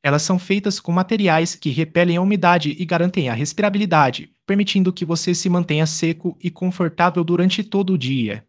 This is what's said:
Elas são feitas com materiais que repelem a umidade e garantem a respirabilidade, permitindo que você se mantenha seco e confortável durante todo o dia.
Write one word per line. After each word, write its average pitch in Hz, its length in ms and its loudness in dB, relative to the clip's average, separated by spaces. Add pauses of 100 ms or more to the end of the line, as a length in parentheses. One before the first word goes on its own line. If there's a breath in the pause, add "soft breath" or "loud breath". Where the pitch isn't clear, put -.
Elas 147 200 2
são 185 160 0
feitas 196 420 -2
com 170 120 -6
materiais 185 600 0
que - 160 -4
repelem 165 460 0
a 180 60 0
umidade 175 560 2
e 180 60 -4
garantem 170 440 0
a 113 60 -2
respirabilidade, 156 960 0 (160)
permitindo 196 460 2
que 180 120 -6
você 165 300 -2
se 180 160 -2
mantenha 160 360 2
seco 165 560 -2
e 175 80 -4
confortável 175 760 0
durante 180 400 2
todo 196 280 0
o 175 60 2
dia. 120 500 -2